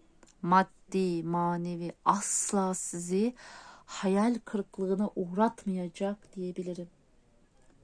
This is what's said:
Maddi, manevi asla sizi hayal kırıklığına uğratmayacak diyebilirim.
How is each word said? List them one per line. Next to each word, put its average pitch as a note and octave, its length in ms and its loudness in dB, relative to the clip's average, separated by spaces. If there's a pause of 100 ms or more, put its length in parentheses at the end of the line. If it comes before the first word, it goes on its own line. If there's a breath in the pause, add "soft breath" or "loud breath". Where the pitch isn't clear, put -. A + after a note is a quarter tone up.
(420)
Maddi, F#3 800 2
manevi F3 720 -2 (120)
asla G3 720 0
sizi F#3 600 -2 (560 loud breath)
hayal G#3 540 2
kırıklığına G3 720 -2
uğratmayacak F#3+ 1200 -2
diyebilirim. F3+ 520 -6 (960)